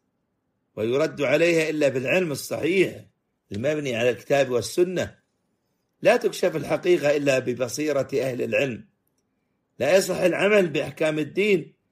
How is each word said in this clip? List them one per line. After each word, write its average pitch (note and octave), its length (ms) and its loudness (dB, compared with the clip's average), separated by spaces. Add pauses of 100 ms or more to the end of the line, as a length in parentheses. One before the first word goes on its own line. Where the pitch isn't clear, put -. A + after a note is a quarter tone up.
(760)
ويرد C3 460 -2
عليها D#3 480 2
إلا D3+ 180 2
بالعلم C3+ 440 -2
الصحيح C3 760 -2 (460)
المبني C3+ 440 -4
على B2 140 2
الكتاب C3+ 400 0
والسنة، C#3 680 -2 (840)
لا G3+ 140 6
تكشف F#3 400 -2
الحقيقة D3 600 0
إلا C#3 220 2
ببصيرة B2+ 760 -4
أهل B2+ 280 -2
العلم، A2+ 420 -2 (920)
لا D3+ 180 4
يصح F3+ 200 2
العمل F3+ 520 2
بأحكام D3+ 500 -2
الدين F3 540 0 (200)